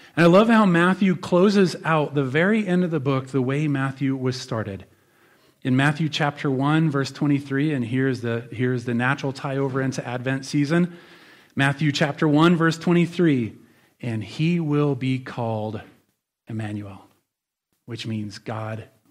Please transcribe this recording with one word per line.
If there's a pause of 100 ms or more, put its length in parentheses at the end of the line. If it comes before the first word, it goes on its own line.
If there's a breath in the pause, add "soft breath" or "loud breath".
(160 loud breath)
And
I
love
how
Matthew
closes (100)
out
the
very
end
of
the
book
the
way
Matthew
was
started. (760 soft breath)
In
Matthew
chapter
one,
verse
twenty-three,
and
here's
the,
here's
the
natural
tie
over
into
Advent
season. (580 loud breath)
Matthew
chapter
one,
verse
twenty-three, (480 soft breath)
"And
he
will
be
called (680)
Emmanuel," (800)
which
means
God (220)